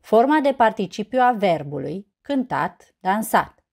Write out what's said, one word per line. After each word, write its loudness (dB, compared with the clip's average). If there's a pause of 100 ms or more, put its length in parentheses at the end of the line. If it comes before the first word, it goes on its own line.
Forma 2
de 0
participiu -2
a 4
verbului, -4 (120)
cântat, -6
dansat. -2